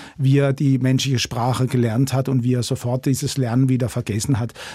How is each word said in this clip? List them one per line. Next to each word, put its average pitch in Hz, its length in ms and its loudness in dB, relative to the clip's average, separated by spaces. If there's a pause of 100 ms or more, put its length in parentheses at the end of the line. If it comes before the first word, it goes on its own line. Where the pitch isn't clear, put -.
(160)
wie 135 220 4
er 139 160 2
die 135 240 2
menschliche 131 400 0
Sprache 120 480 -2
gelernt 123 460 0
hat 127 160 0
und 131 160 0
wie 123 100 2
er 123 80 0
sofort 123 420 -4
dieses 135 320 -2
Lernen 127 320 2
wieder 123 200 0
vergessen 110 500 -2
hat. 113 160 -4 (200)